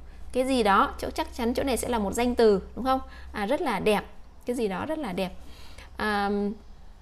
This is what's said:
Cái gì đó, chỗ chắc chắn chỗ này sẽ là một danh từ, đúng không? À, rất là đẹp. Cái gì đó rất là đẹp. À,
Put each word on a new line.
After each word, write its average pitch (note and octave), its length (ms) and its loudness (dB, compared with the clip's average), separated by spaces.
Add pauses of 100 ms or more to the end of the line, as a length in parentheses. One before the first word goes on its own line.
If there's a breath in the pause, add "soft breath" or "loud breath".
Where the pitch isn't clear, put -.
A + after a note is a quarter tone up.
(320 soft breath)
Cái B3+ 140 2
gì B3+ 160 4
đó, G#3 360 6
chỗ - 120 -4
chắc - 240 -4
chắn A#3+ 200 0
chỗ - 80 0
này C4 140 2
sẽ - 120 -2
là A#3+ 100 0
một G3 140 0
danh A#3+ 220 2
từ, G#3+ 280 6 (140)
đúng G#3+ 80 -4
không? C4 160 2 (320 loud breath)
À, G#3 140 -4
rất C#4+ 140 2
là A3+ 200 0
đẹp. G3+ 240 2 (420)
Cái B3 100 -2
gì A3+ 120 0
đó F#3 180 -4
rất D#4 120 -4
là B3 140 -4
đẹp. F3+ 200 -2 (640 loud breath)
À, G3+ 340 0 (720)